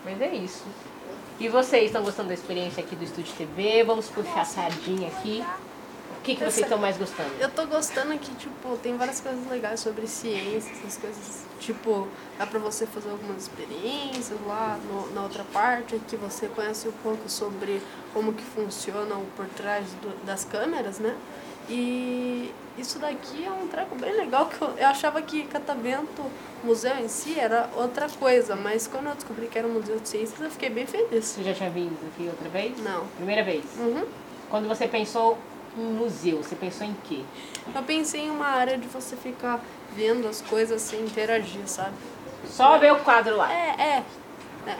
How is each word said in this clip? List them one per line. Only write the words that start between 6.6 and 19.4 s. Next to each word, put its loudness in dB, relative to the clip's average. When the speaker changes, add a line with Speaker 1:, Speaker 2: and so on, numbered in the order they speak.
Speaker 1:
estão 4
mais 2
gostando? -4
Speaker 2:
Eu 2
tô 0
gostando 0
que, -8
tipo, -8
tem -2
várias 0
coisas -6
legais -2
sobre -2
ciência, -2
essas -10
coisas. -10
Tipo, 0
dá -2
pra -2
você -2
fazer -8
algumas -6
experiências -6
lá -2
no, -4
na -2
outra -6
parte, 2
que -4
você -6
conhece -4
um -4
pouco -2
sobre -2
como 2
que -6
funciona -4
o -4
por -6